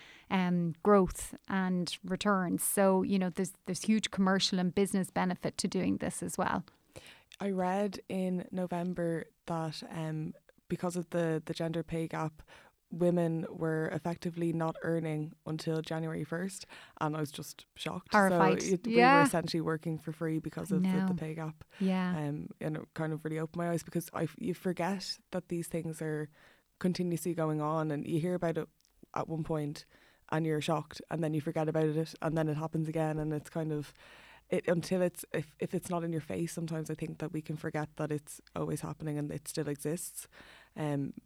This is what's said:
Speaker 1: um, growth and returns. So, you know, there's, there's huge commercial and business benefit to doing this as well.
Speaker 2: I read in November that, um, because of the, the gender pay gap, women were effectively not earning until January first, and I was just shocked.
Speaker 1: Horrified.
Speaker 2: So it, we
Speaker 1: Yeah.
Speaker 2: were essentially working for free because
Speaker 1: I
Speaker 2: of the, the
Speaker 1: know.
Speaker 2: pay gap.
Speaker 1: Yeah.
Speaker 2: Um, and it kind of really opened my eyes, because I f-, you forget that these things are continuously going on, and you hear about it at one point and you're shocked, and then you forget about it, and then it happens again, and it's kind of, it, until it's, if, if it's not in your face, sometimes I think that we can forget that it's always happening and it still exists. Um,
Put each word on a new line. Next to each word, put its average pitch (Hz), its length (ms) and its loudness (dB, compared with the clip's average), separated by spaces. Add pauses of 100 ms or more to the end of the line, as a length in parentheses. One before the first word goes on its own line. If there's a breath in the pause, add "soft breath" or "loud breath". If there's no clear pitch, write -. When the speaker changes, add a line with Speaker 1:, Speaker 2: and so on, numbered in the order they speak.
(300 loud breath)
Speaker 1:
um, 180 520 2
growth 202 520 6 (140)
and 185 560 0
returns. 185 580 2
So, 190 400 6
you 196 160 2
know, 185 120 2
there's, 185 240 -2 (120)
there's 185 160 -4
huge 220 280 4
commercial 190 480 4
and 180 160 2
business 190 360 2
benefit 180 480 -2
to 190 100 0
doing 180 280 2
this - 260 -4
as 175 160 -6
well. 185 260 0 (760 loud breath)
Speaker 2:
I 202 100 0
read 185 580 0
in 185 440 0
November 175 760 -2 (200)
that, 160 440 -4
um, 156 440 -4 (340)
because 180 280 -2
of 175 140 -4
the, 160 340 2
the 170 100 -6
gender 165 280 -2
pay 165 240 -2
gap, 160 360 -4 (500 loud breath)
women 170 580 4
were 160 380 0
effectively 170 640 -2
not 160 300 0
earning 160 500 -2 (120)
until 160 380 -2
January 160 400 -4
first, 175 440 -6 (340 loud breath)
and 156 160 0
I 156 40 -2
was 151 120 -2
just - 420 -12
shocked. - 380 -6
Speaker 1:
Horrified. 190 500 6
Speaker 2:
So 190 120 2
it, 175 120 -2
we 226 100 4
Speaker 1:
Yeah. 262 220 10
Speaker 2:
were 285 40 10
essentially 175 380 2
working 160 380 -2
for 160 140 -8
free 160 260 0
because 160 340 -4
Speaker 1:
I 185 40 2
Speaker 2:
of 180 80 4
the, 190 40 4
the 185 100 4
Speaker 1:
know. 185 160 2
Speaker 2:
pay 160 200 -4
gap. 156 300 -8 (160)
Speaker 1:
Yeah. 185 360 2
Speaker 2:
Um, 151 320 -2 (120)
and 156 160 -2
it - 60 -6 (120)
kind 160 180 -2
of 151 120 -6
really 156 160 -2
opened 160 160 -6
my 170 140 0
eyes, 170 120 0
because - 320 -4
I - 80 -2
f-, 160 160 -4
you 180 160 -2
forget 185 640 -4 (140)
that 180 160 -6
these 170 180 -2
things 160 340 -4
are 151 280 -4 (500 soft breath)
continuously 175 560 0
going 156 260 2
on, 156 300 2
and 147 160 -2
you 160 140 2
hear 180 140 0
about 165 220 0
it 156 120 -4 (480)
at - 120 -2
one 160 140 -4
point 151 420 -4 (460 soft breath)
and 160 160 2
you're 151 140 2
shocked, 151 500 -2
and 160 140 0
then 156 100 0
you 156 60 2
forget 156 280 0
about 160 180 2
it, 156 360 0
and 160 160 0
then 156 100 2
it 151 80 0
happens 160 320 -2
again, 156 300 0
and 156 140 -2
it's 147 180 -4
kind 156 220 -2
of, 147 200 -6 (560 loud breath)
it, - 200 0
until 180 340 2
it's, 175 220 -2 (100)
if, - 240 -6
if - 160 -4
it's 180 160 -2
not 170 140 0
in 165 80 -2
your 160 80 0
face, 170 320 -4
sometimes 160 360 -4
I 156 60 -4
think 160 240 -6
that 151 140 -6
we 156 100 -4
can 156 140 -6
forget 156 400 -4
that 151 160 -2
it's - 280 -8 (140)
always 156 260 -2
happening 156 380 -6
and 147 140 -4
it 151 160 -8
still 147 200 -4
exists. - 600 -6 (480 loud breath)
Um, 143 380 -2 (120)